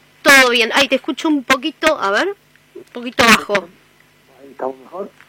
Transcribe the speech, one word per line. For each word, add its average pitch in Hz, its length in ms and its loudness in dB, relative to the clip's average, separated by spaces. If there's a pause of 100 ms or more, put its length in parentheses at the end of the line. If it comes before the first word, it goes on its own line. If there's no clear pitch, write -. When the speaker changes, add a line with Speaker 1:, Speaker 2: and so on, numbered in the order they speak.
(220)
Speaker 1:
Todo 269 280 6
bien. 233 240 0
Ay, 269 140 2
te 269 80 -2
escucho 320 320 -4
un 285 160 0
poquito, 277 540 -2
a 196 120 -2
ver, 302 240 0 (400)
un - 180 -20
poquito 247 320 -4
bajo. 220 300 2
Speaker 2:
¿Ahí - 960 -12
estamos 131 280 -10
mejor? 175 320 -14 (180)